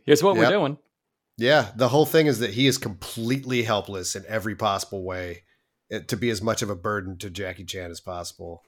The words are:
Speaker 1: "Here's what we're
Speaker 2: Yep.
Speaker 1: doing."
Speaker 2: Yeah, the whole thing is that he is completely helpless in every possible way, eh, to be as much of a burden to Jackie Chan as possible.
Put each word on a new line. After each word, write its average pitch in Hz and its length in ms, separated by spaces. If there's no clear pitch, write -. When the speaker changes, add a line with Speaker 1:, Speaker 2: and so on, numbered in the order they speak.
Speaker 1:
"Here's 147 160
what 190 140
we're 113 80
Speaker 2:
Yep. 127 80
Speaker 1:
doing." 151 260
Speaker 2:
Yeah, 120 380
the 120 140
whole 147 160
thing 156 220
is 120 120
that 110 120
he 131 160
is 127 100
completely 120 880
helpless 101 520
in 95 120
every 107 280
possible 98 480
way, 90 400
eh, 107 160
to 123 100
be 120 120
as 101 120
much 110 200
of 107 80
a 101 60
burden 95 440
to 104 120
Jackie 92 340
Chan 90 240
as 85 100
possible. 87 680